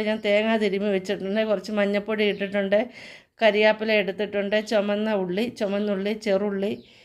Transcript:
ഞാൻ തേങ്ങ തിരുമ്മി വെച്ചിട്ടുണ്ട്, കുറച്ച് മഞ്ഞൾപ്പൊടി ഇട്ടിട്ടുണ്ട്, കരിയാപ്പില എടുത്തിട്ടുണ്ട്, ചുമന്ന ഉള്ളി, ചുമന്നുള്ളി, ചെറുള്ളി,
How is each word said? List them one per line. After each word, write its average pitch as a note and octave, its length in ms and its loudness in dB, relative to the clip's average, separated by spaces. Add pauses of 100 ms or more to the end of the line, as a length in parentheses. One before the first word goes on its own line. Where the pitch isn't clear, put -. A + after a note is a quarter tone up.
ഞാൻ G#3+ 180 0
തേങ്ങ G#3+ 260 4 (100)
തിരുമ്മി G3+ 340 0
വെച്ചിട്ടുണ്ട്, F#3+ 440 -2 (100)
കുറച്ച് F#3+ 280 -2
മഞ്ഞൾപ്പൊടി G3+ 540 0
ഇട്ടിട്ടുണ്ട്, G3 460 0 (640)
കരിയാപ്പില G#3+ 500 4 (100)
എടുത്തിട്ടുണ്ട്, G3 540 -2 (140)
ചുമന്ന G#3 420 0 (100)
ഉള്ളി, F#3 220 -2 (140)
ചുമന്നുള്ളി, G3+ 540 -2 (140)
ചെറുള്ളി, G3+ 460 0 (320)